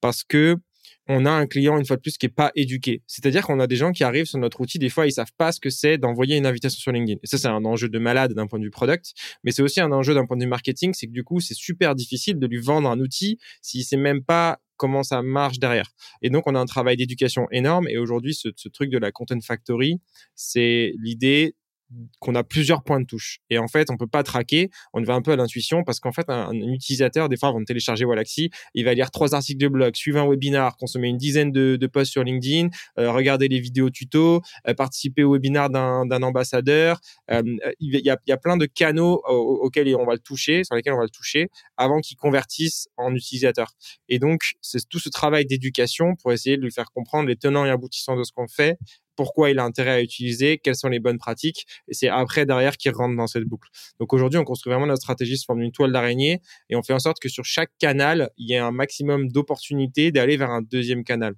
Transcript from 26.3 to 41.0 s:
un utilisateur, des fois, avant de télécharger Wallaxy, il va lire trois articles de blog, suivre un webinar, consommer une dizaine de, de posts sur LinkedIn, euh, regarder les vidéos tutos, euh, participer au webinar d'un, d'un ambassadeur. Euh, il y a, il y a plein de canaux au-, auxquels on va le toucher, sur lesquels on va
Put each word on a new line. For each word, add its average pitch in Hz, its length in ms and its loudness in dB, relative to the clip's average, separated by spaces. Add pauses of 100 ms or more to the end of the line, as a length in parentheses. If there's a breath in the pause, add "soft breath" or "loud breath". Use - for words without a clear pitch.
un 113 240 -4
utilisateur, 139 560 0
des 127 80 0
fois, 143 100 0
avant 117 140 0
de - 20 -4
télécharger 117 400 -2
Wallaxy, 120 460 -2 (240 loud breath)
il 120 100 -2
va 123 100 4
lire 127 160 0
trois 147 240 0
articles 139 280 -2
de 143 80 4
blog, 131 260 2
suivre 147 240 0
un 143 80 2
webinar, 135 480 2
consommer 123 320 -4
une 123 100 0
dizaine 143 360 0
de, 131 240 4
de 131 100 -2
posts 135 240 0
sur 127 140 0
LinkedIn, 131 420 0 (320 loud breath)
euh, 120 140 2
regarder 135 340 4
les 131 140 2
vidéos 127 280 0
tutos, 160 520 2 (260 loud breath)
euh, 120 60 2
participer 135 500 -2
au 143 80 6
webinar 139 380 2
d'un, 131 360 0
d'un 127 180 0
ambassadeur. 131 760 2 (320 loud breath)
Euh, 117 100 4 (380)
il 143 260 -2
y 139 40 4
a, 131 80 2 (100)
il - 20 -12
y 135 40 6
a 131 40 0
plein 175 200 0
de 156 80 4
canaux 165 600 2
au-, 123 380 2
auxquels 139 320 2
on 123 100 2
va 120 100 2
le 117 40 -6
toucher, 156 460 -2
sur 123 100 -4
lesquels 117 160 -2
on 131 60 0
va 117 80 2